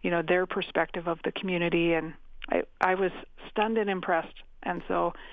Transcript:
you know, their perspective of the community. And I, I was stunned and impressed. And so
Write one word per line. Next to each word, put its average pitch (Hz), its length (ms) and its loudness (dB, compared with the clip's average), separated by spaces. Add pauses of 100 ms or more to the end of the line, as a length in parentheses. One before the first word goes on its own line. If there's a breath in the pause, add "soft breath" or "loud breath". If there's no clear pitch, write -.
you 185 80 0
know, 170 100 2
their 180 240 4
perspective 170 640 -2
of 170 140 -4
the 165 100 -2
community. 170 640 2
And 160 180 -2 (380)
I, - 140 2 (160)
I 185 160 6
was 185 160 2 (360)
stunned 226 300 2
and 208 100 2
impressed. 180 540 0 (220)
And 175 240 -4
so 175 260 0 (180 loud breath)